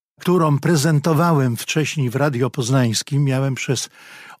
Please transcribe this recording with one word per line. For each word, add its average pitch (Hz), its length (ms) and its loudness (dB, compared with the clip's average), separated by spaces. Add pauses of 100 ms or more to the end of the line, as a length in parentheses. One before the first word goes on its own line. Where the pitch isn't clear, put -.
(200)
którą 160 400 2
prezentowałem 156 1000 2
wcześniej 143 520 -2
w 110 60 -6
Radiu 131 340 0
Poznańskim, 127 720 0
miałem 135 320 0
przez - 340 -4 (520)